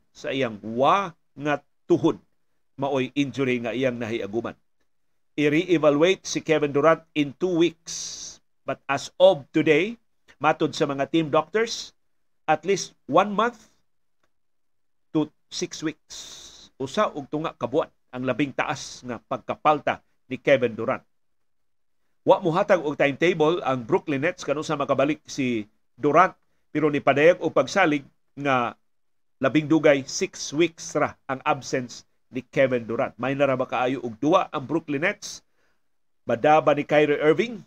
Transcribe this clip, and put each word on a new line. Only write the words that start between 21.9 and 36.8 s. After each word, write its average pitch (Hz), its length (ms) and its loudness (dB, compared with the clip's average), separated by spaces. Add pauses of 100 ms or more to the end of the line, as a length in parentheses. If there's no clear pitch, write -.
Wa 196 160 4
mohatag 185 400 2
og 143 160 -4
timetable 160 640 2
ang 127 240 -4
Brooklyn 143 360 -2
Nets 175 200 -4
kanu 147 200 -4
sa 151 120 -4
makabalik 139 520 0
si 120 400 -4 (320)
Durant, 151 360 4 (360)
pero 151 160 0
nipadayag 147 560 4
og 160 120 -2
pagsalig 147 480 0 (360)
nga 127 360 0 (640)
labing 143 280 0
dugay 147 400 4
six - 440 -8
weeks 165 440 -4
ra 143 200 -2 (160)
ang 135 160 -6
absence 131 560 -4 (260)
ni 127 160 -10
Kevin 127 400 0
Durant. 113 320 -4
May 127 160 -4
na 139 160 0
ra 131 80 0
ba 127 80 -2
kaayo 127 400 -4
og 113 160 -10
duwa 170 320 2
ang 139 140 -6
Brooklyn 147 360 -4
Nets? - 380 -6 (880)
Madaba 143 480 4
ni 147 80 -4